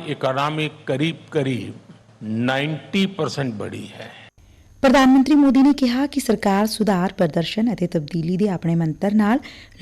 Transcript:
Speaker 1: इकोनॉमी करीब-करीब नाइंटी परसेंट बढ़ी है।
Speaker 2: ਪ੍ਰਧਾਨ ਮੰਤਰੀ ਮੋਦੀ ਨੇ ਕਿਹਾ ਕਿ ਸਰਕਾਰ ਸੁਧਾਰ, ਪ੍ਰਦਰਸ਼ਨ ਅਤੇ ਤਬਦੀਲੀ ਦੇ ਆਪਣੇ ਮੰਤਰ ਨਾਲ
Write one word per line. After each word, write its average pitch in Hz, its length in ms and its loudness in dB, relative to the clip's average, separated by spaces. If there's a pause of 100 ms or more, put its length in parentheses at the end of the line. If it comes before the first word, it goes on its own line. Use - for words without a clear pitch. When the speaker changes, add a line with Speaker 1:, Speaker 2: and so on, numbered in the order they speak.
Speaker 1:
इकोनॉमी 143 600 -2 (180)
करीब-करीब 131 920 -4 (680)
नाइंटी 151 580 -2 (100)
परसेंट 135 380 -6
बढ़ी 101 320 -10 (100)
है। - 140 -16 (720)
Speaker 2:
ਪ੍ਰਧਾਨ 262 260 6
ਮੰਤਰੀ 269 260 6
ਮੋਦੀ 269 280 6
ਨੇ 285 100 6
ਕਿਹਾ 262 320 0
ਕਿ 285 140 -6
ਸਰਕਾਰ 208 480 0
ਸੁਧਾਰ, 190 460 0
ਪ੍ਰਦਰਸ਼ਨ 180 600 -2
ਅਤੇ 180 140 -2
ਤਬਦੀਲੀ 165 500 -4
ਦੇ 208 120 2
ਆਪਣੇ 170 260 -2
ਮੰਤਰ 165 380 -2
ਨਾਲ 214 260 2 (420)